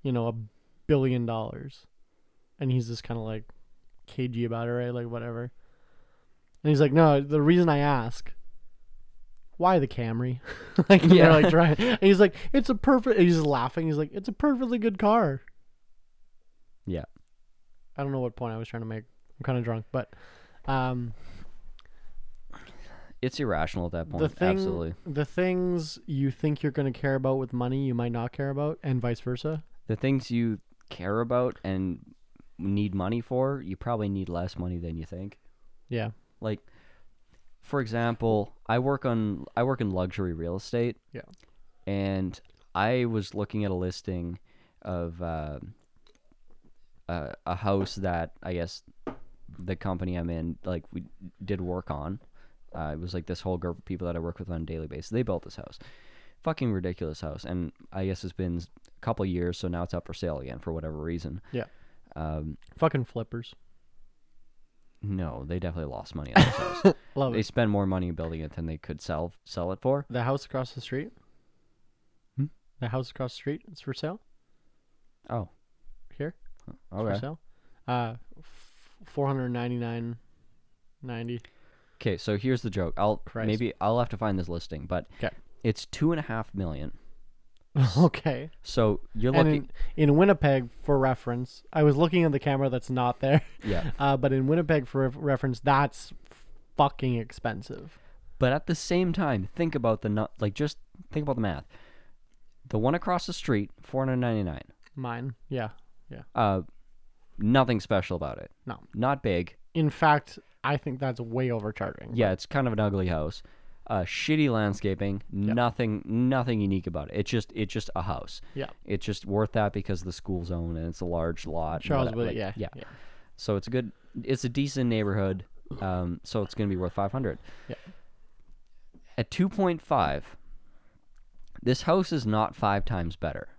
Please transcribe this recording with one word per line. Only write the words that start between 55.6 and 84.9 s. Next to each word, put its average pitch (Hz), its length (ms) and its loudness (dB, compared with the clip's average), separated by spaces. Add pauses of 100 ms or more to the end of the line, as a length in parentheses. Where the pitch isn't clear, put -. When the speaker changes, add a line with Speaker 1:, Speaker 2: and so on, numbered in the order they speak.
Speaker 2:
Fucking 139 280 -2
ridiculous 90 500 -4
house. 78 220 -8
And 87 280 -4 (200)
I 95 140 -4
guess 95 180 -4
it's 90 80 -8
been 87 260 -2
s-, 85 100 -6 (200)
a - 140 -20
couple 110 240 0
years, 87 320 0
so 92 100 -6
now 87 160 -2
it's - 100 -6
up 87 120 -4
for - 80 -10
sale 80 260 -4
again 64 200 -10
for 85 120 -6
whatever 78 260 -6
reason. 82 440 -6 (100)
Speaker 1:
Yeah. 120 140 -6 (500)
Speaker 2:
Um, 78 420 -6 (200)
Speaker 1:
Fucking 143 280 2
flippers. - 480 -10 (1500)
Speaker 2:
no, 92 460 -4
they 87 120 -4
definitely 82 320 -6
lost - 240 -12
money 73 200 -8
on - 80 8
this 123 120 2
house. - 380 4 (120)
Speaker 1:
<laughs> - 100 -14
Love 131 180 0
Speaker 2:
They 117 60 2
Speaker 1:
it. 107 60 0
Speaker 2:
spend 117 260 2
more 101 160 4
money 92 240 0
building 82 300 -6
it 76 140 -8
than 82 100 -6
they 80 120 -6
could 76 240 -10
sell, 82 320 -4 (120)
sell 87 260 -4
it 95 100 -6
for. 139 280 0
Speaker 1:
The 120 140 -2
house 139 220 -2
across 131 280 -6
the 123 80 -10
street? 147 300 -8 (1300)
Speaker 2:
Hmm? 139 80 0 (360)
Speaker 1:
The 120 80 -4
house 131 200 -4
across 127 240 -8
the - 40 -16
street, 147 240 -6 (100)
it's 156 100 -20
for 135 120 -8
sale? 160 260 -6 (1080)
Speaker 2:
Oh. 113 200 -4 (680)
Speaker 1:
Here? 151 180 -6 (320)
Speaker 2:
Oh, - 40 -14
Speaker 1:
It's - 180 -20
for 104 220 -2
Speaker 2:
okay. 98 80 0
Speaker 1:
sale? 143 200 -8 (480)
Uh, 120 260 -2 (240)
f-, - 340 -20 (340)
four 139 220 -2
hundred 131 220 0
ninety-nine 120 680 -4 (840)
ninety. 117 380 -6 (560)
Speaker 2:
Okay, 95 220 0
so 107 200 0
here's 123 240 2
the 117 80 -4
joke. 90 280 -2
I'll 104 200 2
Speaker 1:
Christ. 110 300 -6
Speaker 2:
maybe 110 340 0
I'll 113 180 2
have 120 100 0
to 104 80 -6
find 104 200 0
this 87 120 -2
listing, 82 360 -8
but 90 220 -2 (120)